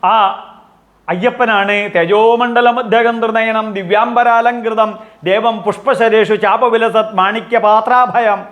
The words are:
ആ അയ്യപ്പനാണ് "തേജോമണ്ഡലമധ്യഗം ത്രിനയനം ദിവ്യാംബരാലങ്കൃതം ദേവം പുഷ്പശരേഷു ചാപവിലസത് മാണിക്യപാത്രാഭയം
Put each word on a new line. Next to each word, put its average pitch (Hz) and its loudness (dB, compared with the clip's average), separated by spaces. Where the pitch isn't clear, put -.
ആ 196 2
അയ്യപ്പനാണ് 208 0
"തേജോമണ്ഡലമധ്യഗം 233 2
ത്രിനയനം 220 -2
ദിവ്യാംബരാലങ്കൃതം 226 0
ദേവം 220 0
പുഷ്പശരേഷു 214 0
ചാപവിലസത് 220 0
മാണിക്യപാത്രാഭയം 220 0